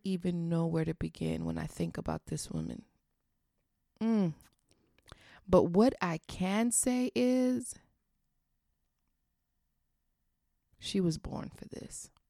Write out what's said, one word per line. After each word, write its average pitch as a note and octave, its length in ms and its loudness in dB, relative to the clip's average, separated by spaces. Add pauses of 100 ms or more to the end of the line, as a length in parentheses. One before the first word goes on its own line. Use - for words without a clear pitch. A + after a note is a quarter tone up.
even F3 460 0
know E3 160 2
where E3 180 0
to D#3+ 100 -2
begin D#3+ 520 -4
when - 100 -2
I D#3+ 100 -4
think E3+ 300 -4
about - 300 -6
this - 240 -8
woman. D#2+ 340 -6 (1160)
Mm. G#3 320 2 (1120)
But F3+ 220 6
what G#3+ 320 6
I E3 160 -2 (100)
can G3+ 440 0
say B3 420 2
is B3+ 600 2 (3000)
she - 220 -2
was E3 160 2
born - 380 -8
for - 100 -18
this. - 460 -14 (200)